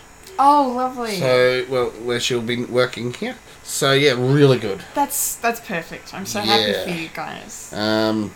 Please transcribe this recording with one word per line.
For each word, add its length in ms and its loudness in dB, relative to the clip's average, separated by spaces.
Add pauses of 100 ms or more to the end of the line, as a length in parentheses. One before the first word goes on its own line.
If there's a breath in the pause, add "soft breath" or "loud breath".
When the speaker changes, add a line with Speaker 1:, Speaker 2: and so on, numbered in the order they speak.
(380)
Speaker 1:
Oh, 380 4
lovely. 440 -4
Speaker 2:
So, 500 4
well, 200 0
where 300 -4
she'll 220 -2
be 240 -4
working 480 0
here. 220 -8 (280 loud breath)
So, 300 0
yeah, 240 4
really 420 6
good. 240 -6 (100)
Speaker 1:
That's, 420 -2
that's 240 -2
perfect. 540 -10
I'm 140 -10
so 140 -4
happy 300 2
Speaker 2:
Yeah. 120 -2
Speaker 1:
for 80 -6
you 220 -6
guys. 600 -12
Speaker 2:
Um, 640 0